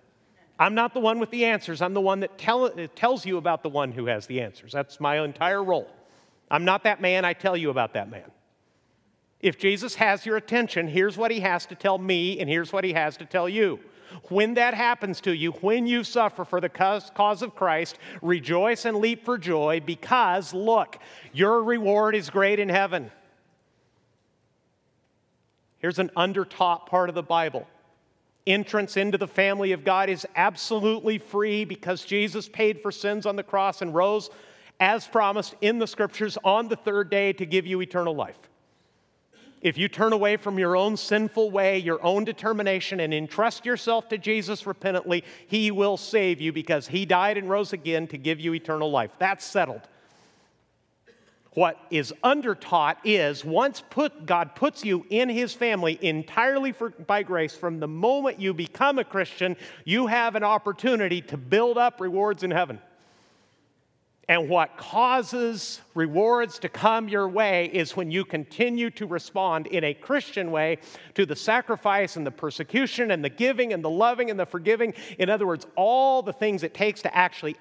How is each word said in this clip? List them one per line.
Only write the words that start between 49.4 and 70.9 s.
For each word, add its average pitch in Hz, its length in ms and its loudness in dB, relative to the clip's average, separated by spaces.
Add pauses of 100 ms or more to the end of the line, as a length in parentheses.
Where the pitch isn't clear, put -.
settled. 131 460 -2 (1700)
What 165 340 2
is 151 240 -2 (100)
undertaught 208 840 2
is 160 380 2
once 196 460 0
put, 247 380 -4
God 170 280 0
puts - 300 -2
you 190 240 -2
in 247 220 0
his 233 240 -2
family 185 480 0
entirely 233 720 0
for, 226 180 -6
by 202 320 -2
grace, 165 340 -4
from 165 240 -4
the 151 80 -4
moment 233 520 0
you 190 120 0
become 240 460 0
a 226 60 0
Christian, 180 520 -2 (280)
you 226 240 2
have 233 260 2
an 214 100 0
opportunity 208 800 0
to 160 160 -10
build 220 400 2
up 240 240 2
rewards 185 400 0
in 180 80 -2
heaven. 156 320 0 (1400)
And 170 220 2
what 165 300 0
causes 240 1040 -2 (120)
rewards 196 680 0
to 175 100 -6
come 220 400 0
your 202 180 0
way 185 380 2
is 175 280 -4
when 180 160 -4
you 185 140 -2
continue 233 680 -2
to 214 140 -8
respond 170 600 -2
in 165 180 -2
a 147 80 0
Christian 202 580 -4
way 156 280 0 (340)